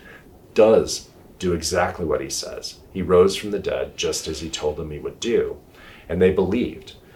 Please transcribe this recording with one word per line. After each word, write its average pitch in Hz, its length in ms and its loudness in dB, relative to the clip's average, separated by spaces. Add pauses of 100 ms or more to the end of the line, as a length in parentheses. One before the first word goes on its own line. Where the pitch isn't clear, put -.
(540)
does 107 560 4 (300)
do 90 140 -2
exactly 87 520 -2
what 71 160 0
he 67 80 -8
says. - 500 -10 (120)
He 95 100 -4
rose 90 340 6
from 104 160 -6
the 98 80 -2
dead 69 380 -4
just 80 300 -4
as 76 140 -6
he 80 80 -8
told 76 280 -4
them 78 140 -8
he 73 80 -10
would - 200 -10
do. 107 380 0 (500)
And 85 140 -2
they 92 100 6
believed. 101 640 -2 (220)